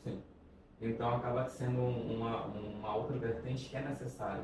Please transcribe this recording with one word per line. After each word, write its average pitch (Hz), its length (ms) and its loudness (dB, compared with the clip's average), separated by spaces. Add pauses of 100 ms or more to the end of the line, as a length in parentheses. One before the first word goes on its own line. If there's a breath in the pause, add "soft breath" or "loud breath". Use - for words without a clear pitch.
Sim. 95 180 -4 (600)
Então 117 340 2
acaba 123 320 2
sendo 123 320 0
um, 117 380 2
uma, 113 300 0
uma 104 500 -4
outra 123 220 0
vertente 120 500 0
que - 80 -6
é 135 100 0
necessária. - 580 -2